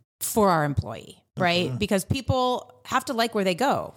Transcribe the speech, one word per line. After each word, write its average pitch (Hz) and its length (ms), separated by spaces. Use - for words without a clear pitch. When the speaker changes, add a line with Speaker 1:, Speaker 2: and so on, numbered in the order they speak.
Speaker 1:
for 208 300
our 160 140
employee, - 580
right? 175 320
Speaker 2:
Mm-hmm. 127 80
Speaker 1:
Because 196 280
people 254 680
have 254 200
to 285 80
like 233 220
where 202 80
they 185 120
go 185 420